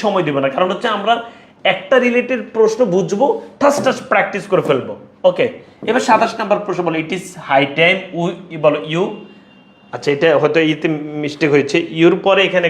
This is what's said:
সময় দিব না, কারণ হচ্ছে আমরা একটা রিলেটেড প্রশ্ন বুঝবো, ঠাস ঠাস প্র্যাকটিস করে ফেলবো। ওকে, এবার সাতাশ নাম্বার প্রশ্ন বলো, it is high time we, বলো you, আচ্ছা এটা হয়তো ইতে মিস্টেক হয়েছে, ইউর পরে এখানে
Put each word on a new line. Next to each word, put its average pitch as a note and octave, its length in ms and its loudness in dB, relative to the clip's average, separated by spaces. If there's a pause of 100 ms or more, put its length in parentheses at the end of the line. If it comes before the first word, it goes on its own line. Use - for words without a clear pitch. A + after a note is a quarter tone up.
সময় F#3+ 220 0
দিব C#3+ 160 -2
না, C3+ 120 0
কারণ F#3 180 0
হচ্ছে G3 240 -4
আমরা G3+ 180 0 (580)
একটা A3 240 0 (100)
রিলেটেড A#3+ 340 0 (160)
প্রশ্ন A3 240 2 (140)
বুঝবো, G3 320 0 (340)
ঠাস C#4+ 140 4 (100)
ঠাস C4 140 0 (120)
প্র্যাকটিস G3 420 -4
করে E3 160 2
ফেলবো। A2+ 260 -2 (340)
ওকে, E3 180 2 (420)
এবার A#3 200 0
সাতাশ G#3+ 320 4
নাম্বার G3+ 260 -2
প্রশ্ন F3+ 200 -4
বলো, D#3+ 180 -2
it D#3 140 -12
is - 60 -10 (240)
high C#3 200 2 (100)
time F3+ 200 4 (200)
we, E3+ 100 -2 (360)
বলো D3 160 4 (140)
you, F3 100 0 (920)
আচ্ছা B2+ 200 -2
এটা D#3 140 4 (140)
হয়তো D3+ 160 2 (140)
ইতে D3+ 160 -2 (360)
মিস্টেক D3 300 -2
হয়েছে, C#3 220 2 (220)
ইউর E3+ 160 6 (120)
পরে G3 220 4
এখানে F3 220 0